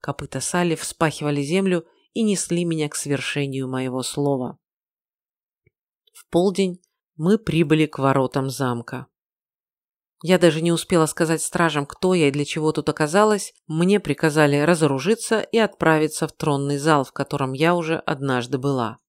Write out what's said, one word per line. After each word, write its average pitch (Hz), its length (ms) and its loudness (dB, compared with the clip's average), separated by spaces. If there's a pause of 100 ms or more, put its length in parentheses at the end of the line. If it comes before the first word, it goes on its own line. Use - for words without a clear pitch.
Копыта 139 400 -8
Салли 175 360 0
вспахивали 147 640 -2
землю 180 440 0 (260)
и 233 100 -2
несли 175 420 0
меня 160 240 -2
к 147 60 -10
свершению 139 760 -4
моего 131 340 -4
слова. 139 560 -2 (1500)
В - 180 -20
полдень 185 500 0 (360)
мы 180 220 2
прибыли 156 480 2
к - 120 -10
воротам 135 520 0
замка. 127 560 -6 (1160)
Я 180 160 4
даже 160 220 6
не 170 100 2
успела 165 360 2
сказать 160 340 0
стражам, 151 460 -2
кто - 280 -2
я 160 140 4
и - 20 4
для 147 140 -2
чего 156 280 -2
тут - 180 -2
оказалась, 196 640 2 (120)
мне 180 340 2
приказали 151 580 2
разоружиться 151 800 0
и - 160 -4
отправиться 160 720 2
в - 40 -12
тронный 143 440 -2
зал, 143 280 2
в - 80 -12
котором 135 420 -4
я 160 200 2
уже 160 220 -2
однажды 131 640 -4
была. 123 400 -2 (100)